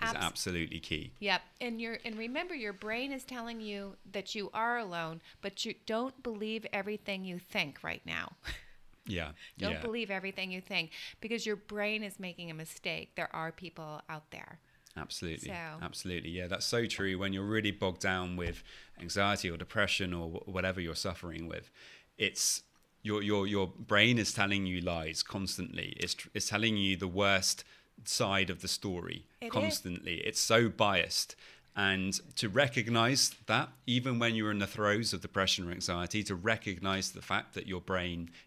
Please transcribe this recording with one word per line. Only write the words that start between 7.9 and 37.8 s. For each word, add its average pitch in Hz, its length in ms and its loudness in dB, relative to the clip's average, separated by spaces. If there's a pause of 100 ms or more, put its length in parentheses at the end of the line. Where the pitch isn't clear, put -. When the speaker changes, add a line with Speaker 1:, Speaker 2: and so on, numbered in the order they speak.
Speaker 1:
now. 82 260 -4 (120)
<laughs> - 80 -6 (540)
Speaker 2:
Yeah, 85 240 -2 (280)
Speaker 1:
Don't 196 140 -2
Speaker 2:
yeah. - 80 -4
Speaker 1:
believe 226 300 -4
everything 190 420 -4
you 185 80 -6
think, 175 320 -2 (280)
because 226 240 -2
your 214 120 0
brain 208 480 -2
is 196 160 -10
making 175 300 -8
a 156 40 -8
mistake. 160 640 -8
There - 180 -4
are 160 160 -4
people 160 580 -12
out 156 220 -10
there. - 300 -14 (360)
Speaker 2:
Absolutely. 80 520 -6
Speaker 1:
So - 60 -6 (280)
Speaker 2:
Absolutely. 87 480 -6
Yeah, 90 160 -4
that's 87 200 -2
so 117 200 2
true. 95 320 0
When 95 140 0
you're 95 140 0
really 104 260 2
bogged 92 300 -2
down 90 340 0
with 87 260 -4 (380)
anxiety 98 500 2
or 85 60 -4
depression 92 580 0
or 85 140 -4
wh-, 85 200 -8
whatever 92 320 0
you're 82 140 -2
suffering 82 540 -4
with, 82 240 -10 (460)
it's - 440 2 (400)
your, 104 200 0
your, 101 260 4
your 98 180 4
brain 110 520 6
is 101 140 2
telling 101 340 4
you 90 140 0
lies 82 440 0
constantly. 90 760 -4
It's 90 160 0
tr-, - 200 -12
it's 101 140 -2
telling 107 280 2
you 95 200 4
the 92 120 -2
worst 95 560 4 (400)
side 98 460 2
of 90 100 -4
the 92 80 -6
story 87 560 -4 (160)
Speaker 1:
It 240 60 -8
is. 226 60 -6
Speaker 2:
constantly. 87 640 -2
It's - 220 -2
so 113 280 8
biased. 95 680 2 (420)
And 95 440 2 (140)
to 113 140 0
recognize 120 840 4 (140)
that, 123 220 4 (180)
even 123 320 2
when 117 160 4
you're 107 160 2
in 104 80 2
the 101 80 2
throes 104 460 4
of 92 80 -2
depression 95 480 2
or - 20 -4
anxiety, 87 540 0
to 101 100 -2
recognize 95 800 0
the 95 100 -12
fact - 320 -2
that - 140 -6
your 90 120 -4